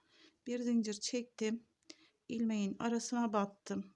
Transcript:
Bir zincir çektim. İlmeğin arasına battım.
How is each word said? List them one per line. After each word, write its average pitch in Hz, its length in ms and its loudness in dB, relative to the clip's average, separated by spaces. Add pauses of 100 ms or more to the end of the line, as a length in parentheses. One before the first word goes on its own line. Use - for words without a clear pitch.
(460)
Bir 240 140 -2
zincir 233 340 2
çektim. 233 720 -2 (640)
İlmeğin 220 500 0
arasına 233 540 0
battım. 196 640 -2